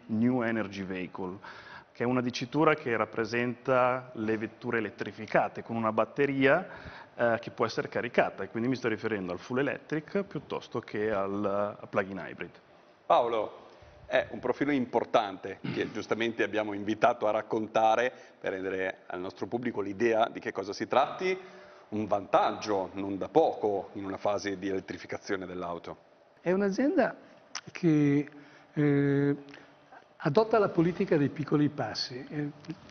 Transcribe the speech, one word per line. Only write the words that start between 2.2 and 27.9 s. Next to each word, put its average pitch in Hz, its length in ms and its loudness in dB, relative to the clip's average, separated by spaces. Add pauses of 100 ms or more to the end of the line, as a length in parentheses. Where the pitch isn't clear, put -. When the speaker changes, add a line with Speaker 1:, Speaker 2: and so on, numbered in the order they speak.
Speaker 1:
dicitura 143 520 2
che 120 220 0
rappresenta 123 1200 2
le 110 240 0
vetture 113 400 -4
elettrificate 107 840 -2
con 117 140 -6
una 110 160 2
batteria, 135 720 4 (500)
eh, 117 220 2
che 120 120 -10
può 113 160 0
essere 135 220 -4
caricata, 104 560 0
e 95 40 -8
quindi 117 220 -2
mi 127 60 0
sto 120 120 -4
riferendo 107 420 -2
al 87 80 -6
full 127 200 -4
electric 147 640 -4
piuttosto - 580 -8
che 107 320 -2
al, 101 320 0 (340)
al 117 120 -16
plug-in 98 260 -2
hybrid. 82 340 -10 (540)
Speaker 2:
Paolo, 117 560 2 (460)
è - 260 2
un 113 60 -10
profilo 139 320 0
importante 113 880 0 (120)
che 101 180 -2
<clears throat> - 0 -
giustamente 113 520 -2
abbiamo 104 320 0
invitato 110 520 2
a 107 40 4
raccontare 110 800 2 (260)
per 95 140 -4
rendere 95 540 -4
al 90 120 -8
nostro 95 280 -8
pubblico 117 340 -4
l'idea 110 500 2
di 90 100 -10
che 113 120 -6
cosa 98 220 -6
si 110 120 -6
tratti, 180 500 2 (520)
un 107 180 -4
vantaggio 101 880 2
non 98 240 -4
da 90 140 -6
poco 107 640 2
in 98 100 -8
una 95 140 -6
fase 101 400 -2
di 98 100 -4
elettrificazione 92 800 -6
dell'auto. 87 500 -8 (460)
Speaker 3:
È 175 100 0
un'azienda 208 640 2 (560)
che, 147 560 4 (460)